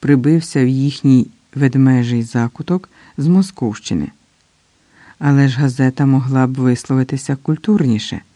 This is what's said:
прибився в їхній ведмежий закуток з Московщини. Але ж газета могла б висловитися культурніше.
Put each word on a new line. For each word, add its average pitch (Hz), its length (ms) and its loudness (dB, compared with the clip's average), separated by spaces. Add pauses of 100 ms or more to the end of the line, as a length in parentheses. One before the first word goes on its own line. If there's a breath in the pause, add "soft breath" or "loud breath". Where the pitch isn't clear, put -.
прибився 143 640 0
в 127 40 2
їхній 135 580 2 (280)
ведмежий 127 680 2
закуток 120 640 -4 (280 soft breath)
з 143 100 -2
Московщини. 117 840 -2 (1080 soft breath)
Але 139 300 2
ж 127 120 -4
газета 131 460 0
могла 131 400 0
б 127 80 -4
висловитися 131 800 -2
культурніше. 156 840 -2 (160)